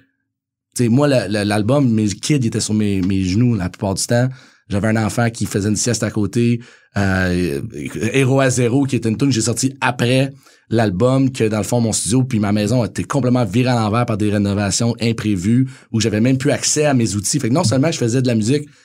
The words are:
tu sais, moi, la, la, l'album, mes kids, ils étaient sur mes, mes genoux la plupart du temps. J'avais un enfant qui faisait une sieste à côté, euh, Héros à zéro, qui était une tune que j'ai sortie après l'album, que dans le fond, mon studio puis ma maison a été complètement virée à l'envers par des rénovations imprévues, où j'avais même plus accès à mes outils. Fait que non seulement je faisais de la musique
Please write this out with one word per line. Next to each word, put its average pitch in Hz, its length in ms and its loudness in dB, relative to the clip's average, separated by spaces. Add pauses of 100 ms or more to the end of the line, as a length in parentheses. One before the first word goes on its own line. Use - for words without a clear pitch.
(760)
tu 123 80 0
sais, 117 40 2
moi, 139 200 4
la, 120 180 2
la, 104 180 -2
l'album, 110 480 2
mes 107 160 2
kids, 123 280 -2
ils 123 100 0
étaient 107 140 -2
sur 107 140 -2
mes, 104 280 0
mes 95 220 0
genoux 117 320 2
la 90 120 -4
plupart 98 260 -4
du - 120 -4
temps. 123 220 2 (400)
J'avais 101 200 -2
un 110 160 0
enfant 113 260 0
qui 107 160 -4
faisait 101 220 -2
une 107 80 0
sieste 113 260 -2
à 107 80 -2
côté, 117 500 0 (360)
euh, 90 640 0 (520)
Héros 135 280 2
à 131 100 2
zéro, 127 340 0
qui 131 120 -2
était 113 120 -2
une 110 80 0
tune 139 120 0
que 123 60 2
j'ai 113 60 0
sortie 123 400 -2
après 127 520 0 (360)
l'album, 117 640 2
que 113 160 -2
dans 107 100 -2
le 101 60 -2
fond, 123 160 -2
mon 113 120 0
studio 127 300 0
puis 127 160 -2
ma 104 140 0
maison 107 300 0
a 101 40 -2
été 92 180 -6
complètement 127 400 0
virée 120 260 0
à 123 40 2
l'envers 113 320 0
par 110 100 -2
des 104 140 0
rénovations 101 680 0
imprévues, 113 680 0 (240)
où 113 80 0
j'avais 104 200 0
même 131 180 2
plus 135 140 0
accès - 320 -2
à 143 100 2
mes 117 220 0
outils. 113 240 -2
Fait 113 80 -2
que 120 60 0
non 180 100 2
seulement 135 260 2
je 160 80 -4
faisais 127 240 0
de 123 60 0
la 117 80 2
musique 127 320 0 (160)